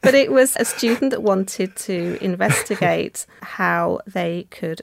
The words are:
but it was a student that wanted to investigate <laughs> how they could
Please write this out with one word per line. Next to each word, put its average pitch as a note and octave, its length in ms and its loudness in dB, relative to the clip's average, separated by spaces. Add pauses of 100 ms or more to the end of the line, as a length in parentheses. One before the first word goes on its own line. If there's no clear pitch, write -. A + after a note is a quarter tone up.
but C4 120 6
it C#4 180 6
was C4 260 4
a A#3 80 0
student B3 460 0
that - 120 -4
wanted F#3+ 540 0
to F3 440 -4
investigate F3+ 1120 -2
<laughs> - 80 -20
how F3 640 -2
they F3 460 -4
could D#3+ 320 -8